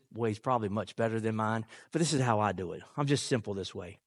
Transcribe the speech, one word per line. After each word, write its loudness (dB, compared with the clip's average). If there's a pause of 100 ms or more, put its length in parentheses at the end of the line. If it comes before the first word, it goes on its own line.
(140)
Well, -2
he's -2
probably 0
much -4
better 0
than 0
mine, 0 (260)
but 0
this 2
is 2
how 4
I 4
do -4
it. -10 (160)
I'm 0
just 2
simple 0
this -6
way. -12